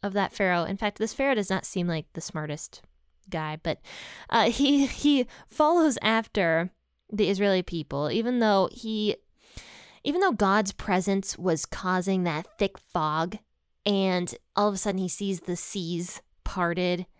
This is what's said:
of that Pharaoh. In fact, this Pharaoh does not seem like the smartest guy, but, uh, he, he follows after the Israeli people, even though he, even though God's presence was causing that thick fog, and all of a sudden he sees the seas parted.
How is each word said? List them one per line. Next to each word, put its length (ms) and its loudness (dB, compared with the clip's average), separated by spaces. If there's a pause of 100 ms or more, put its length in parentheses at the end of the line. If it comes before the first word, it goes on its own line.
of 120 -4
that 180 0
Pharaoh. 320 2
In 140 -4
fact, 200 -4
this 140 -2
Pharaoh 220 0
does 160 -2
not 160 -2
seem 200 -2
like 280 -2
the 80 -8
smartest 580 -8 (480)
guy, 340 -6
but, 180 -2 (500)
uh, 200 4
he, 360 4
he 400 2 (200)
follows 540 4
after 680 0 (420)
the 160 2
Israeli 340 2
people, 480 -4
even 280 0
though 340 4
he, 440 -2 (880)
even 180 0
though 100 4
God's 400 2
presence 640 0
was 300 2
causing 580 0
that 340 -4
thick 200 -2
fog, 580 -2 (480)
and 500 0 (220)
all 120 2
of 60 -2
a 40 -6
sudden 200 -2
he 100 -2
sees 320 -2
the 160 -4
seas 680 -4 (220)
parted. 640 -2 (140)